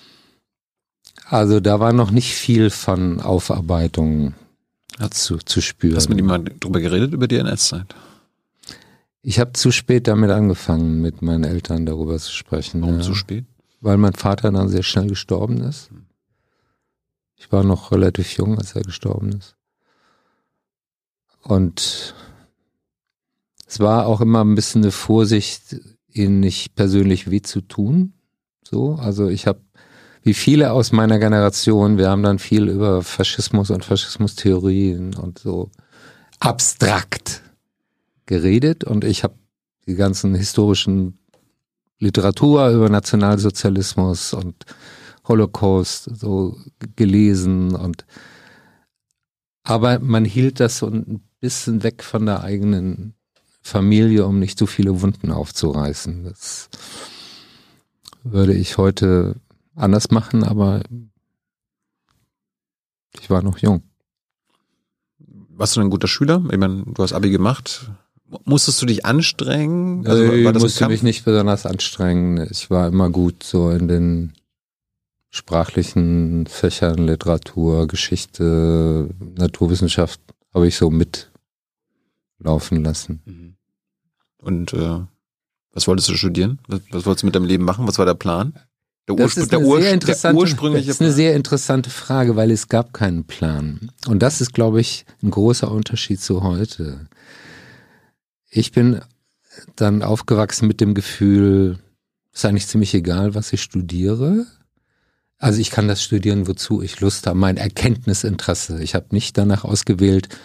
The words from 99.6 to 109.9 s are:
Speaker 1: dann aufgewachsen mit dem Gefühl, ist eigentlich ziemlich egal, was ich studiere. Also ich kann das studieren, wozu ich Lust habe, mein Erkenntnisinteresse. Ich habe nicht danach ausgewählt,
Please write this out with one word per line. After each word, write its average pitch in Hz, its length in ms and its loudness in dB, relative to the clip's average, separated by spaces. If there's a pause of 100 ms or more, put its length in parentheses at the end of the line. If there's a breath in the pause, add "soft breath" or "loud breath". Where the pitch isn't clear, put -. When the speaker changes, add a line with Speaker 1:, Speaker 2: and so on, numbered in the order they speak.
Speaker 1:
dann 104 260 0
aufgewachsen 107 640 0
mit - 140 0
dem 101 140 2
Gefühl, 98 800 2 (540)
ist - 140 -4
eigentlich 101 220 0
ziemlich 104 280 0
egal, 92 400 0
was 104 180 -6
ich - 80 -4
studiere. 107 880 -2 (880)
Also 110 220 2
ich 110 100 -2
kann 104 180 0
das 104 140 -2
studieren, 101 460 0
wozu 95 340 -4
ich - 180 -10
Lust - 280 -2
habe, 90 100 0
mein 95 200 2
Erkenntnisinteresse. 92 1200 -2
Ich 78 140 -4
habe 85 160 -6
nicht - 260 -2
danach 101 280 2
ausgewählt, 98 640 2 (160 loud breath)